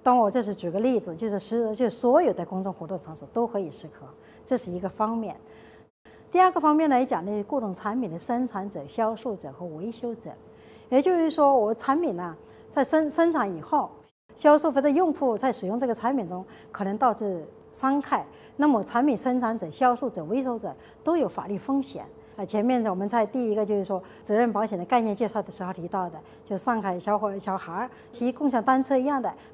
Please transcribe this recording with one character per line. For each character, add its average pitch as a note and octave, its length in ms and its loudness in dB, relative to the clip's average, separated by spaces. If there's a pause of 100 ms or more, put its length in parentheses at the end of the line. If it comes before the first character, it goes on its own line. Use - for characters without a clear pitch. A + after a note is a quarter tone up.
当 B3+ 160 4
我 G#3+ 140 4
这 B3+ 100 0
是 C4 140 -4
举 F3 160 -6
个 F3+ 80 -2
例 A#3+ 220 2
子， E3+ 160 -10
就 A3+ 120 -4
是 G3+ 120 -2
是， A3 340 -2
就 A3 160 0
所 C4 320 4
有 B3+ 100 2
的 F3 140 -6
公 F#3+ 160 -6
众 F#3+ 100 -4
活 E3 140 -12
动 F#3 140 -8
场 D#3+ 160 -14
所 C#3 160 -16
都 A#3 120 0
可 A3+ 140 -4
以 F#3 140 -4
适 - 160 -16
合， - 180 -20 (380)
这 C4 120 -2
是 G#3 140 -6
一 F3 80 -6
个 F#3 100 -6
方 A3 300 -2
面。 G#3 160 -8 (960)
第 F4+ 100 2
二 F#4 120 8
个 F4+ 80 0
方 D4+ 160 6
面 D#4 120 4
来 C4 160 6
讲 F#3+ 220 -2
呢， G#3 160 -4
各 C4+ 180 -2
种 G3+ 140 -4
产 A3 260 -4
品 A3 80 -4
的 D#3+ 80 -8
生 B3 300 -2
产 G3+ 240 -6
者、 C#3+ 160 -10
销 A3 300 -2
售 A3 180 -6
者 D#3 160 -12
和 F3 160 -12
维 E3+ 240 -8
修 A#3 240 -8
者， F3 160 -14 (600)
也 C4 120 6
就 F#4 100 4
是 E4 160 4
说 C#4+ 300 6
我 G#3+ 160 2
产 C4+ 260 0
品 C#4+ 140 0
呢， E3+ 220 -8 (340)
在 C#4 140 2
生-， D#4 260 2
生 E4 220 4
产 A3 200 0
以 D#3+ 80 -6
后， A3 300 0 (460)
销 D4+ 200 8
售 D4+ 140 2
或 C4+ 100 2
者 D4 80 4
用 D#4 240 4
户 B3+ 240 0
在 B3+ 160 0
使 - 140 -4
用 G3+ 100 -2
这 B3+ 120 -2
个 A#3 40 0
产 A#3 240 -2
品 G3 120 -2
中 F3+ 160 -8 (260)
可 - 140 -6
能 G3+ 120 -2
导 A#3 160 4
致 F#3+ 320 -4 (280)
伤 C#4 280 0
害， A3+ 240 -2 (320)
那 C#4+ 120 4
么 A#3 160 4
产 A#3+ 200 0
品 C#4 120 4
生 B3+ 240 0
产 A#3 160 0
者、 F3+ 140 -8
销 B3 260 4
售 B3 120 -4
者、 E3+ 160 -6
维 A3+ 180 -2
修 B3 160 -4
者 E3 140 -8 (300)
都 E4 140 2
有 C4 120 2
法 - 180 -8
律 G3+ 100 -6
风 C4+ 260 -2
险。 C#3+ 220 -10 (320)
啊， F#3 80 -6
前 G#3 200 0
面 B3 220 2
我 F#3 100 0
们 G3+ 120 -2
在 A3+ 160 2
第 A#3 240 -2
一 G#3 60 0
个 G#3+ 100 0
就 G3+ 120 0
是 G3 80 0
说 F#3+ 180 -4 (220)
责 G#3 120 0
任 A#3 160 4
保 G#3 140 0
险 G3+ 100 -6
的 F3 100 -6
概 B3 140 2
念 A3 140 0
介 A3+ 120 -2
绍 G#3 140 -4
的 F#3 120 -8
时 - 100 -10
候 F3+ 100 -6
提 F3 140 -10
到 F3+ 240 -4
的， D#3+ 80 -16 (260)
就 G3+ 120 -4
上 A3+ 260 0
海 F#3 160 -2
小 G#3 180 0
伙-， G3+ 220 -2
小 F#3+ 180 -4
孩 E3 160 -10
儿 A3 180 -6 (200)
骑 A#3+ 220 -2
共 C#4 180 0
享 A#3+ 100 2
单 C4 220 4
车 C4+ 140 2
一 B3+ 80 2
样 C#4 180 0
的， F3+ 100 -2 (220)